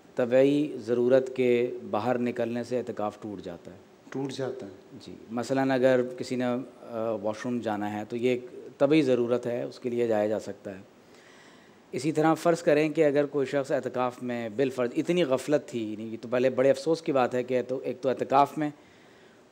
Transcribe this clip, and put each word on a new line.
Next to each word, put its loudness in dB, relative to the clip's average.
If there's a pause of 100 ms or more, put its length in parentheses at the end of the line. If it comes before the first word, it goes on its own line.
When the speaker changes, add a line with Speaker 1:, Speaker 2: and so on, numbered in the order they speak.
(160)
Speaker 1:
तबई 4
ज़रूरत 2
के 4
बाहर -2
निकलने -2
से -4
एहतिकाफ -6
टूट -10
जाता -14
है। -18 (360)
Speaker 2:
टूट -4
जाता -8
है? -16 (260)
Speaker 1:
जी, -16 (120)
मसलन 0
अगर 4
किसी -8
ने, -2
अ, -2 (560)
वॉशरूम -4
जाना -4
है, -6
तो -8
ये 2
एक -8 (120)
तबई 6
ज़रूरत 2
है, -4
उसके -8
लिए 0
जाया 2
जा -2
सकता -10
है। -14 (1080)
इसी -2
तरह 4
फ़र्ज़ 2
करें 4
कि 4
अगर 4
कोई -2
शख्स -2
एहतिकाफ -2
में -6
बिलफ़र्ज़ 0
इतनी 0
गफलत 2
थी, -4
यानी -8
कि -8
तो -12
पहले 2
बड़े 4
अफसोस 0
की -2
बात 2
है -2
कि 0
तो -6
एक -8
तो -2
एहतिकाफ 2
में -4 (800)